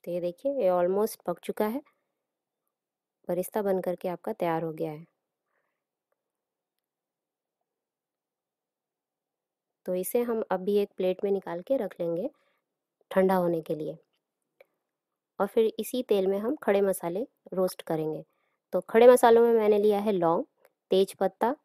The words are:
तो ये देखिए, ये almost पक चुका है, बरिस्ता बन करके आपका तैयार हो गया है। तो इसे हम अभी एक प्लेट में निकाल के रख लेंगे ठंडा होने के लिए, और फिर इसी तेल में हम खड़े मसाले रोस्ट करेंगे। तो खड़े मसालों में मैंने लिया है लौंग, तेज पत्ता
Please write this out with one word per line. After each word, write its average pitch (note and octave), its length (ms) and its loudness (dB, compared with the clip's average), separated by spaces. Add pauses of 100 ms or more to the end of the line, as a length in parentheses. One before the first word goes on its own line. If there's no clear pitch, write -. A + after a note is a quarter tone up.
तो F3 80 -8
ये F3 100 -4
देखिए, F3 300 -4
ये A#3 180 0
almost F#3 560 0
पक F3 140 -8
चुका G#3+ 280 -4
है, B3 140 -6 (1500)
बरिस्ता F3+ 340 -4
बन F#3+ 200 0
करके F3+ 260 -6
आपका F3 260 -8
तैयार E3 300 -2
हो D#3+ 100 -6
गया D#3+ 180 -8
है। D#3 140 -16 (4000)
तो F#3 100 -4
इसे F#3 260 -2
हम A#3 300 -4
अभी F#3+ 260 -2
एक G3+ 200 0
प्लेट F#3 260 -2
में G3+ 80 0
निकाल F3+ 300 -4
के C4+ 160 -2
रख G#3 220 -6
लेंगे E3+ 300 -4 (840)
ठंडा F#3+ 240 2
होने E3+ 260 0
के D#3 140 -6
लिए, D#3 220 -10 (1400)
और G3 80 -2
फिर A3 320 0
इसी B3 240 -6
तेल F#3+ 240 0
में G3 120 -2
हम A#3+ 160 -4
खड़े G3+ 260 0
मसाले F#3+ 460 -2 (260)
रोस्ट F#3 280 -2
करेंगे। D#3 440 -6 (460)
तो F3+ 100 -2
खड़े A#3 260 6
मसालों A#3 340 8
में A#3 120 4
मैंने G#3+ 240 4
लिया G#3 220 2
है G#3 120 -2
लौंग, E3+ 340 0 (440)
तेज F#3+ 240 2
पत्ता A3 520 -2